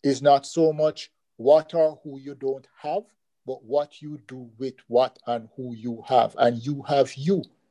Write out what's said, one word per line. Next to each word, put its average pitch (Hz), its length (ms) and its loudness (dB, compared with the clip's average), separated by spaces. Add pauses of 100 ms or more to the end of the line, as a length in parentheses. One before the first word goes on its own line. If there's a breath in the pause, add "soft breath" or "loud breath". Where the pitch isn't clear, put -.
It's 135 160 0
not 139 260 4
so 160 260 2
much 151 380 -4 (260)
what 151 380 4
or 156 280 2
who 139 160 -14
you 139 160 -14
don't 135 320 -6 (140)
have, 175 240 -6 (420)
but 123 180 -10
what 143 380 -4
you 151 240 -14
do 127 220 -18 (100)
with 131 160 -8 (140)
what 123 380 0
and 117 300 -6
who 127 180 -10
you 113 320 -10
have. 123 320 4
And 120 260 2
you 139 180 -6
have 139 320 0
you. 160 280 -2 (280)